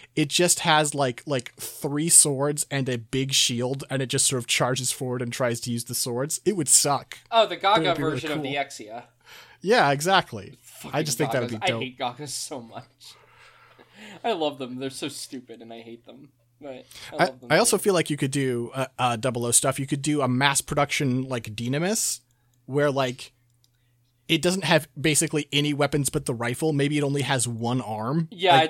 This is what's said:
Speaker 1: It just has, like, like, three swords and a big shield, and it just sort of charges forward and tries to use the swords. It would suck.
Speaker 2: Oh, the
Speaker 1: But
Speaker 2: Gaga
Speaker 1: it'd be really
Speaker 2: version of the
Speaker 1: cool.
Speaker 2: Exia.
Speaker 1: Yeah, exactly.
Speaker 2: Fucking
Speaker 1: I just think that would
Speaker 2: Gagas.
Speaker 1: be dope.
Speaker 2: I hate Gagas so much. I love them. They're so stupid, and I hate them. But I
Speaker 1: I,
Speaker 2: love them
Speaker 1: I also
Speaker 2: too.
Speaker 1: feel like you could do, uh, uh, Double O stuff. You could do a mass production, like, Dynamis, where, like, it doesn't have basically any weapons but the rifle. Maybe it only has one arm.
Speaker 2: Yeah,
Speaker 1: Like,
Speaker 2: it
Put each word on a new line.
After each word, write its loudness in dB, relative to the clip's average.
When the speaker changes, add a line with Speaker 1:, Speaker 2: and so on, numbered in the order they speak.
Speaker 1:
It 2
just 4
has, 4
like, 0
like, -4
three -4
swords 4
and -2
a -2
big -2
shield, 0
and -2
it -4
just 2
sort 0
of -10
charges 0
forward -6
and -6
tries 0
to -6
use -2
the -6
swords. -4
It 2
would 0
suck. 2
Speaker 2:
Oh, 6
the -4
Speaker 1:
But -10
Speaker 2:
Gaga 6
Speaker 1:
it'd 2
be -2
really 0
Speaker 2:
version -4
of -4
the -4
Speaker 1:
cool. 0
Speaker 2:
Exia. -14
Speaker 1:
Yeah, 4
exactly. 0
Speaker 2:
Fucking -10
Speaker 1:
I 2
just -4
think 0
that 2
would -2
Speaker 2:
Gagas. -2
Speaker 1:
be 2
dope. 0
Speaker 2:
I -6
hate -10
Gagas -6
so -10
much. -18
I 0
love -2
them. -10
They're -6
so -8
stupid, -14
and -18
I -14
hate -18
them. -20
But -14
I -12
Speaker 1:
I, 2
Speaker 2:
love -4
them -6
Speaker 1:
I 4
also 4
Speaker 2:
too. -4
Speaker 1:
feel 2
like 0
you -2
could -2
do, -2
uh, -4
uh, 0
Double -2
O 0
stuff. 2
You -4
could -4
do 0
a 0
mass 2
production, 0
like, -8
Dynamis, -2
where, 2
like, -2
it 2
doesn't 0
have 4
basically 2
any 2
weapons 2
but -4
the -2
rifle. -2
Maybe 2
it 2
only 0
has 0
one -2
arm. -2
Speaker 2:
Yeah, 4
Speaker 1:
Like, 8
Speaker 2:
it 0